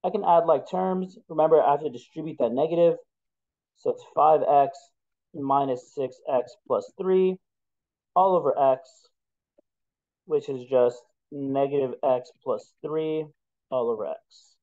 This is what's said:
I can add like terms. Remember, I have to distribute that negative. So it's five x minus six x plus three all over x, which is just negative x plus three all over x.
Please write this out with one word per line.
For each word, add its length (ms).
I 60
can 140
add 220
like 240
terms. 480
Remember, 340
I 100
have 100
to 80
distribute 500
that 120
negative. 460
So 140
it's 140
five 320
x 300
minus 600
six 220
x 280
plus 320
three 380
all 200
over 220
x, 160
which 240
is 200
just 320
negative 720
x 280
plus 300
three 420
all 180
over 180
x. 560